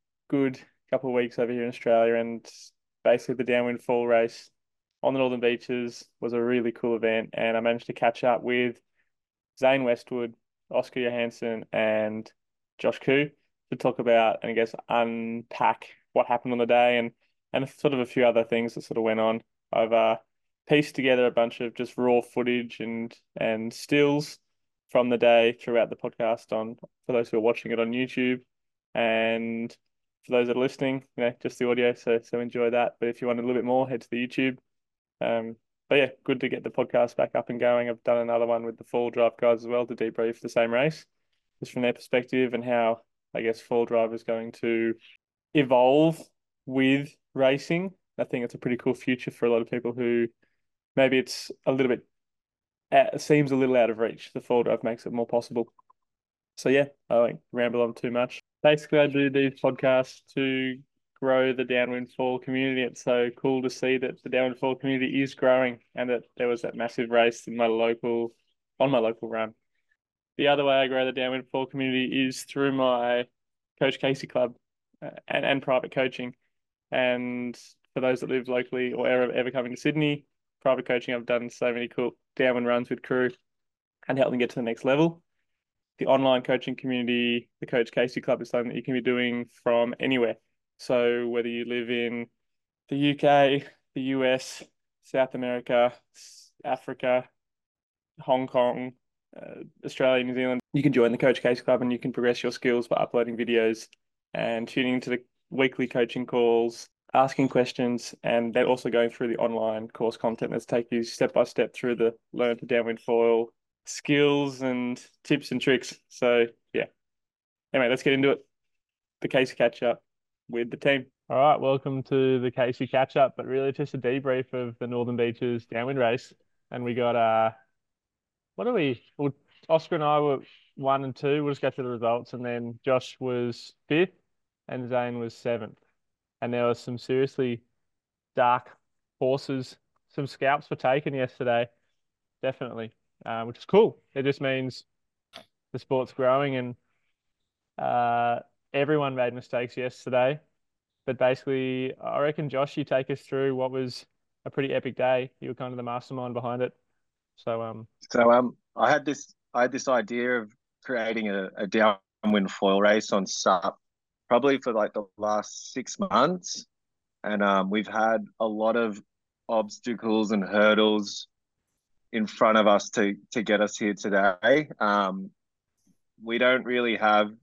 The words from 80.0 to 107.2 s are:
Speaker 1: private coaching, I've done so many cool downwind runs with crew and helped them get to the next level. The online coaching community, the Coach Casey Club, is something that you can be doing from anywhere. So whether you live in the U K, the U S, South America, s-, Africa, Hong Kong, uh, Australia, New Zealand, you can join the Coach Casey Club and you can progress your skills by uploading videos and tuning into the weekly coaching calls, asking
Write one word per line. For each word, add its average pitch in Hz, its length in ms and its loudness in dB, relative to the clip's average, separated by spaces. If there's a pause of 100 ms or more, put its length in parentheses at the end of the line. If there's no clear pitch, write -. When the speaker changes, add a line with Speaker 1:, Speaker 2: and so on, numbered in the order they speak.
Speaker 1:
private 127 240 0
coaching, 127 280 -2
I've 120 120 -6
done 120 240 -2
so 123 220 -2
many 120 160 -4
cool 120 240 -2 (240)
downwind 123 320 2
runs 120 220 0
with 123 120 -6
crew 127 280 0 (800)
and 131 100 -2
helped 131 140 2
them 123 80 0
get 120 100 2
to - 60 -12
the 135 60 -4
next 113 220 -4
level. 156 380 2 (800)
The 135 60 -4
online 131 360 4
coaching 127 340 -2
community, 120 760 -2 (120)
the - 40 -12
Coach 120 260 -2
Casey 123 300 -2
Club, 120 200 -2
is 117 80 -12
something 120 200 -2
that 107 60 -8
you 120 80 -6
can 135 100 -6
be 127 80 -2
doing 120 440 -2 (180)
from 120 360 2
anywhere. 127 360 0 (420)
So 120 500 0
whether 120 200 -2
you 117 180 -6
live 120 240 -6
in 120 380 -4 (640)
the 139 80 -4
U 143 180 2
K, 143 500 4 (300)
the 131 60 -6
U 131 240 0
S, - 380 -2 (400)
South 131 300 -2
America, 123 600 0 (220)
s-, - 360 -20 (120)
Africa, 127 640 -2 (960)
Hong 131 260 0
Kong, 123 460 -2 (420)
uh, - 260 -16 (240)
Australia, 131 400 0
New 123 100 -4
Zealand, 127 260 -2 (120)
you 139 100 0
can 143 100 4
join 117 180 6
the 120 60 -2
Coach 127 240 2
Casey 123 200 0
Club 127 200 2
and 123 100 -2
you 120 80 -4
can 127 120 -6
progress 120 320 -2
your 120 80 -2
skills 120 360 0
by - 100 0
uploading 117 400 0
videos 113 500 0 (460)
and 113 340 -4
tuning 127 280 0
into 123 140 -4
the 123 140 -4 (260)
weekly 131 380 0
coaching 123 380 -2
calls, 117 640 2 (260)
asking 131 360 2